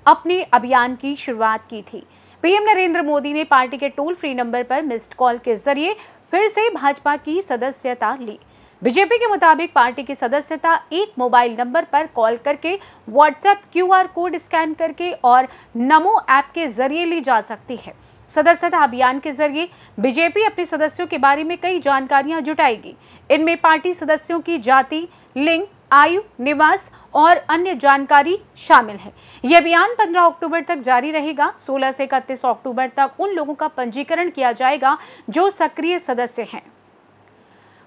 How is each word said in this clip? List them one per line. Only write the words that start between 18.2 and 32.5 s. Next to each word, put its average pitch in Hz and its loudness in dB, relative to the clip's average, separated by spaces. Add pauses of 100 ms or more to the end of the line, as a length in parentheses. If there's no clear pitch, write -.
सदस्यता 339 2
अभियान 262 2
के 302 -8
जरिए 294 -4 (300)
बीजेपी 330 0
अपने 403 -2
सदस्यों 311 -4
के 339 -8
बारे 277 2
में 339 -6
कई 359 -4
जानकारियां 277 -2
जुटाएगी। 285 -2 (360)
इनमें 320 2
पार्टी 320 2
सदस्यों 311 -4
की 330 -6
जाति, 262 0 (300)
लिंग, 330 0 (260)
आयु, 311 4 (180)
निवास 302 0 (220)
और 330 6
अन्य 349 -2
जानकारी 277 2 (180)
शामिल 233 4
है। 196 -20 (320)
ये 311 6
अभियान 339 4
पन्द्रह 359 0
अक्टूबर 339 0
तक 339 -6
जारी 254 0
रहेगा। 302 -2
सोलह 269 -2
से 262 -6
इकतीस 262 -4
अक्टूबर 247 -4